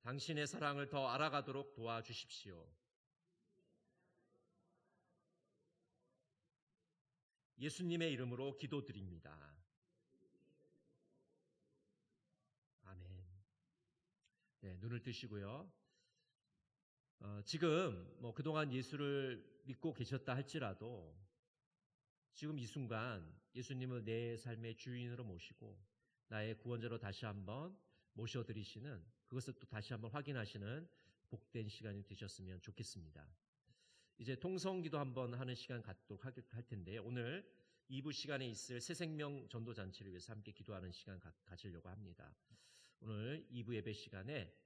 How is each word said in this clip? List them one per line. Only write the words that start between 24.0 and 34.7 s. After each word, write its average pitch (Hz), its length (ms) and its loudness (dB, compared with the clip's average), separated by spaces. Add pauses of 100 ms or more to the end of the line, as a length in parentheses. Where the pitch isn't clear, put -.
내 117 340 2
삶의 113 380 -2
주인으로 120 480 -2
모시고 98 540 -8 (500)
나의 110 300 2
구원자로 117 400 2
다시 104 280 0
한번 110 500 -2 (360)
모셔드리시는, 110 920 -2 (220)
그것을 127 320 -2
또 - 80 -14
다시 110 260 -2
한번 110 200 0
확인하시는 127 760 0 (400)
복된 - 400 -2
시간이 101 360 -4
되셨으면 92 560 -6
좋겠습니다. 78 680 -8 (920)
이제 123 180 2
통성기도 180 600 2